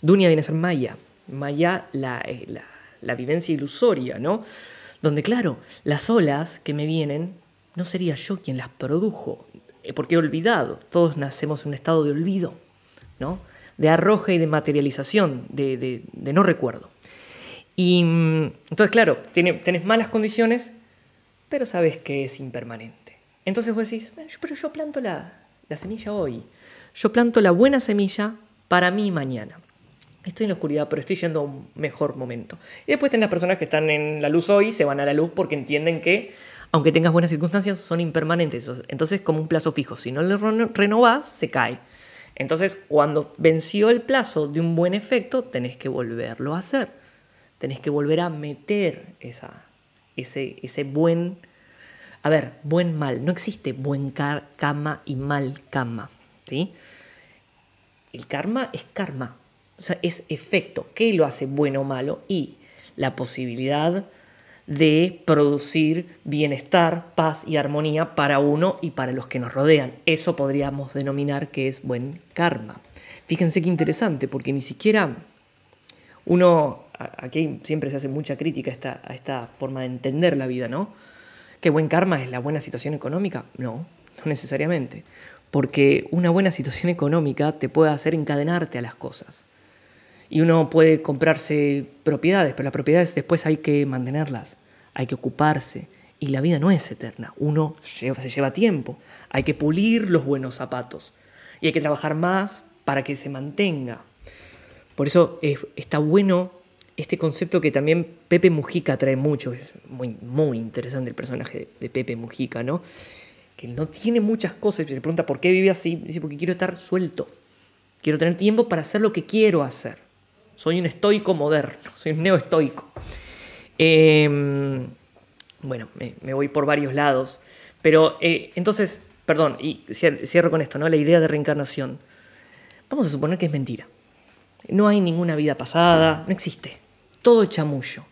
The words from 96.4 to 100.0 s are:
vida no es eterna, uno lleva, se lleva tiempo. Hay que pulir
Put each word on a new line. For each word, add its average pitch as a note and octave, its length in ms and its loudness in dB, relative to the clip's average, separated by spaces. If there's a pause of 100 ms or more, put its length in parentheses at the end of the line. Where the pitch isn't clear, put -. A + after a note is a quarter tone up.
vida D#3+ 180 2
no D#3+ 140 4
es E3+ 180 2
eterna, - 480 -12
uno D3+ 380 0 (240)
lleva, C3 220 -4
se B2+ 80 -10
lleva C#3 240 -2
tiempo. F#3+ 440 0 (320)
Hay C3+ 140 -2
que D3 100 0
pulir G3+ 560 0